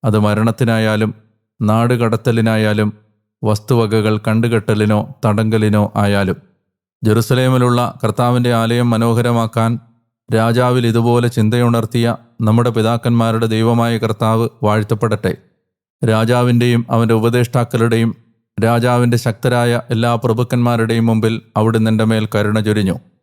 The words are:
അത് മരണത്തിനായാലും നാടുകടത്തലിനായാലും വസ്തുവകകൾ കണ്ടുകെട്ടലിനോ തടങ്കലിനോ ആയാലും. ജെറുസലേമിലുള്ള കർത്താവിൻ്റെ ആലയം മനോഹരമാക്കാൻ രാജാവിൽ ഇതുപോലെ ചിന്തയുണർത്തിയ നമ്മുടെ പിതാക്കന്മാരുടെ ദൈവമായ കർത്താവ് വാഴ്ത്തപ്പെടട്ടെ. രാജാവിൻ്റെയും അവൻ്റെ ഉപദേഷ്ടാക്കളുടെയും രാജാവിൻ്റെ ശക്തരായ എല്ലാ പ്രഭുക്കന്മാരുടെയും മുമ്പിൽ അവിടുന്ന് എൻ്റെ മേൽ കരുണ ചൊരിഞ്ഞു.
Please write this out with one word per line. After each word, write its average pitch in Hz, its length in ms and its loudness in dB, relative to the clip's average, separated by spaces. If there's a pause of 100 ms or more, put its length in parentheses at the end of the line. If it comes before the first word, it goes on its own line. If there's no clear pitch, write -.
അത് 110 160 0
മരണത്തിനായാലും 110 920 0 (460)
നാടുകടത്തലിനായാലും 113 1300 0 (540)
വസ്തുവകകൾ 110 720 0
കണ്ടുകെട്ടലിനോ 110 800 0 (200)
തടങ്കലിനോ 107 680 0 (140)
ആയാലും. 101 400 0 (680)
ജെറുസലേമിലുള്ള 123 760 2 (160)
കർത്താവിൻ്റെ 120 580 0
ആലയം 117 360 0
മനോഹരമാക്കാൻ 117 840 0 (580)
രാജാവിൽ 120 580 0
ഇതുപോലെ 117 420 2
ചിന്തയുണർത്തിയ 117 760 0 (340)
നമ്മുടെ 113 300 2
പിതാക്കന്മാരുടെ 113 760 0
ദൈവമായ 117 500 0
കർത്താവ് 113 480 -2 (180)
വാഴ്ത്തപ്പെടട്ടെ. 104 720 -2 (680)
രാജാവിൻ്റെയും 120 880 2
അവൻ്റെ 113 260 2
ഉപദേഷ്ടാക്കളുടെയും 117 960 0 (460)
രാജാവിൻ്റെ 120 600 2
ശക്തരായ 120 720 -2
എല്ലാ 117 260 0
പ്രഭുക്കന്മാരുടെയും 117 880 0
മുമ്പിൽ 113 280 0 (220)
അവിടുന്ന് 110 360 2
എൻ്റെ 110 140 0
മേൽ 110 220 0
കരുണ 107 320 -2
ചൊരിഞ്ഞു. 104 360 0 (280)